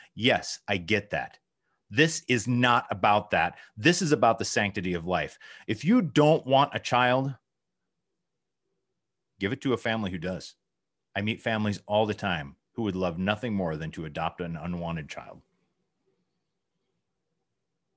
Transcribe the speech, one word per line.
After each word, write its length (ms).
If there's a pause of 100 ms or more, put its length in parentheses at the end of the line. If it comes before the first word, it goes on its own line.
(140)
Yes, 540
I 100
get 320
that. 300 (500)
This 400
is 180
not 420
about 420
that. 260 (180)
This 260
is 120
about 260
the 60
sanctity 480
of 140
life. 300 (300)
If 160
you 180
don't 440
want 280
a 60
child, 540 (2000)
give 120
it 100
to 120
a 40
family 340
who 60
does. 380 (600)
I 60
meet 200
families 460
all 180
the 80
time 420 (180)
who 100
would 120
love 220
nothing 360
more 220
than 160
to 140
adopt 340
an 160
unwanted 540
child. 320 (2500)